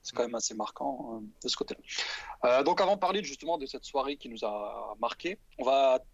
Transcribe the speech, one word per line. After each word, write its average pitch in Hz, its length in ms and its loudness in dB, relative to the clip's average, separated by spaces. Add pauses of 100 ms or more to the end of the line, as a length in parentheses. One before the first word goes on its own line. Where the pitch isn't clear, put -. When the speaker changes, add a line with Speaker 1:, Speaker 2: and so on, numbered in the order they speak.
Speaker 1:
c'est - 120 -14
quand 120 100 0
Speaker 2:
Mm. - 20 0
Speaker 1:
même 117 80 -6
assez 113 200 -4
marquant, 123 680 -6
euh, 107 40 -12 (160)
de 127 60 -4
ce - 80 -2
côté-là. - 240 -6 (640)
Euh, 123 200 6
donc 175 160 4
avant 196 160 6
de - 40 -8
parler 185 220 0
justement 156 360 -4
de 135 80 -6
cette - 180 -10
soirée 139 320 -2
qui 131 120 -14
nous 113 160 -8
a 107 560 -4
marqué, 165 380 -4 (200)
on 131 60 -4
va 131 360 6 (140)